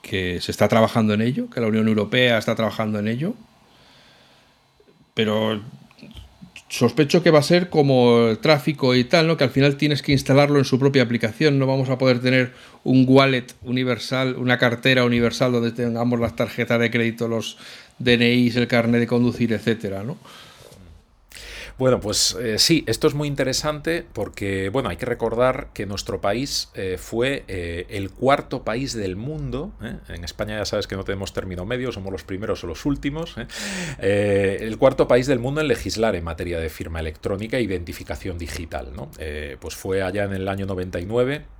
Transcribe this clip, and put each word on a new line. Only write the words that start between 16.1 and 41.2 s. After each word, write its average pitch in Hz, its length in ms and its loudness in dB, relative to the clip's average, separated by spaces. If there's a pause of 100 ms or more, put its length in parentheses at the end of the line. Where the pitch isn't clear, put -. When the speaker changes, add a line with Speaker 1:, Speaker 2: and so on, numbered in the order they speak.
Speaker 1:
las 117 160 -2
tarjetas 117 420 0
de 117 120 2
crédito, 117 360 0
los 113 300 -4 (420)
D 123 160 4
N 120 200 4
Is, 123 220 2
el 120 120 0
carnet 117 320 2
de 117 60 0
conducir, 120 480 0
etcétera, 101 480 -4
¿no? 120 160 -10 (1600)
Speaker 2:
Bueno, 127 220 4
pues, - 400 0
eh, 110 180 -2
sí, 165 300 4
esto 151 180 0
es 147 80 4
muy 147 140 -4
interesante 147 840 -2
porque, 98 560 -4
bueno, 117 200 -2
hay 85 80 -6
que - 100 -6
recordar 120 680 0
que 104 140 -8
nuestro 98 340 -6
país, 120 540 -4
eh, 92 240 -4
fue, 127 480 -4
eh, 87 440 -8
el 98 200 -8
cuarto - 540 -2
país 120 300 -6
del 98 200 -6
mundo, 143 560 -8 (100)
¿eh? 117 180 -12 (100)
En 87 160 -12
España 107 340 -8
ya 101 60 -4
sabes 104 240 -4
que 101 80 -6
no 95 80 -6
tenemos 98 280 -6
término 92 340 -8
medio, 123 260 -6
somos 95 180 -10
los 95 140 -10
primeros 98 400 -6
o - 20 -8
los 80 180 -10
últimos, 147 540 -4
¿eh? 117 80 -10 (540)
Eh, 98 600 2
el 113 140 -6
cuarto 135 300 4
país 131 220 4
del 131 100 2
mundo 139 220 -4
en 156 80 0
legislar 107 480 0
en 85 80 -6
materia 85 340 -6
de 82 100 -4
firma 82 300 -10
electrónica 101 600 -6
e 123 40 0
identificación 87 760 -6
digital, 78 580 -10
¿no? 135 120 -12 (120)
Eh, 73 400 -10
pues - 160 -12
fue 95 260 -2
allá 98 220 -2
en 98 80 -4
el 95 160 -4
año 98 180 -4
noventa 92 320 -6
y 87 80 -6
nueve 127 380 -2 (140)